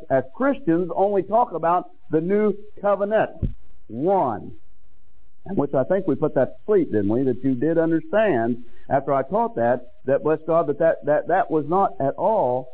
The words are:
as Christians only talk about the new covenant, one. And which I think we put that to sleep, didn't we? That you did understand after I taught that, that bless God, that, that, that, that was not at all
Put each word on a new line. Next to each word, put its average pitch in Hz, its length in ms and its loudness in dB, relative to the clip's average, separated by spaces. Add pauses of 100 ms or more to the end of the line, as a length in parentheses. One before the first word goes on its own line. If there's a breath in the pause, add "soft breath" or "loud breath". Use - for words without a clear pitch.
as 131 160 2 (100)
Christians 180 580 0
only 196 300 2
talk 233 300 2
about 165 360 0 (220)
the 156 80 4
new 202 340 2 (280)
covenant, 202 720 0 (340)
one. 135 640 0 (920)
And 190 120 -4
which 139 160 0
I 185 120 2
think 190 220 0
we 139 80 2
put 147 200 -2
that 127 220 2
to - 80 -12
sleep, 196 260 2
didn't 104 180 2
we? 123 140 2
That 123 180 0
you 135 140 2
did 156 220 0
understand 160 880 0 (240 loud breath)
after 139 240 2
I 135 100 2
taught 226 320 -2
that, 120 380 0 (120)
that 131 180 2
bless 151 220 2
God, 165 220 2
that, 147 120 -2
that, 165 260 2
that, 147 240 2
that 175 200 2
was 156 180 0
not 185 340 2
at 139 140 0
all 143 580 0